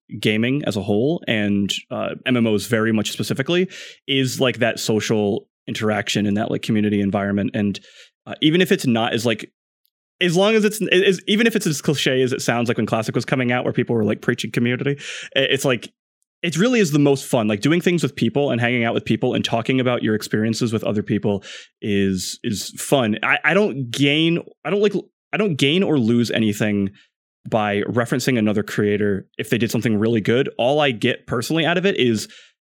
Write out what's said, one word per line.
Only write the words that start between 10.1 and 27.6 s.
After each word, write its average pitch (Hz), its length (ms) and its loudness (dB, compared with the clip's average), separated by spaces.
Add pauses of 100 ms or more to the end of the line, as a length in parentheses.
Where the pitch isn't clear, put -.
as 180 160 2
long 202 180 4
as 214 100 4
it's, 208 160 -2
is, 180 460 2
even 214 200 2
if 233 80 2
it's 208 120 -2
as 151 160 -2
cliche 135 400 2
as 127 100 0
it - 80 -4
sounds, 117 280 0
like, 120 100 -2
when 113 80 0
Classic 113 280 -2
was 123 120 -2
coming 127 260 0
out, 123 120 -2
where 123 100 -2
people 120 200 0
were, 110 100 0
like, 104 180 -2
preaching - 280 -2
community, 123 420 0 (440)
i-, 131 40 4
it's 135 260 0
like, 123 260 -2 (500)
it 170 140 -4
really 240 220 4
is 180 140 2
the 151 60 2
most 143 280 4
fun. 113 220 0
Like, 107 140 0
doing 165 180 2
things 175 220 0
with 135 140 -2
people 131 340 0
and 123 100 0
hanging 120 240 0
out 113 100 0
with 120 100 -2
people 117 300 0
and 117 100 -2
talking 123 360 0
about 123 220 0
your 107 120 0
experiences 110 580 -2
with 110 120 -2
other 104 180 -2
people 104 400 -2 (400)
is, 98 640 -2
is 101 260 -6 (100)
fun. 117 420 0
I, 135 220 2
I 151 100 2
don't 139 360 0
gain, 147 480 2 (260)
I 151 60 -6
don't, 202 100 0
like, 202 140 2 (380)
I - 40 -4
don't 185 200 0
gain 143 260 2
or 156 160 2
lose 120 320 2
anything 104 600 0 (580)
by 104 340 0